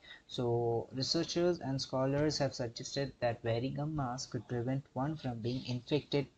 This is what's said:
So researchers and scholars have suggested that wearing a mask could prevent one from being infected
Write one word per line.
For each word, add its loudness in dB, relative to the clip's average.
So 2
researchers 2
and -2
scholars 2
have 0
suggested -4
that 2
wearing 0
a -2
mask -2
could -4
prevent 0
one 0
from -4
being -2
infected 0